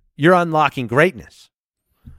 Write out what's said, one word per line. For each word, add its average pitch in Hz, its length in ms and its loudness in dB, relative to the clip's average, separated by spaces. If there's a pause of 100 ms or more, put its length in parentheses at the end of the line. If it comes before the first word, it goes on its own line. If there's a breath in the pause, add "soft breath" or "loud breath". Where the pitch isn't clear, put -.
(160)
you're 160 180 2
unlocking 156 540 -2
greatness. 131 640 -2 (680 soft breath)